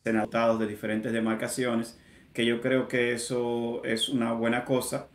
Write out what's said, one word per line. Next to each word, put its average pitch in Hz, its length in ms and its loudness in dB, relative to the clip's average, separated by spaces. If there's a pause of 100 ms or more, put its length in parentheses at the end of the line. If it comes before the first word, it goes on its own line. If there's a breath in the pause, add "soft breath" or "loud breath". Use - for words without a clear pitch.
senadores 113 560 2
de 110 80 0
diferentes 110 460 -2
demarcaciones, 117 840 0 (360 loud breath)
que 117 120 0
yo 117 140 2
creo 127 300 0
que 123 240 2
eso 120 720 -2
es 120 240 0
una 117 240 0
buena 117 320 0
cosa, 131 500 0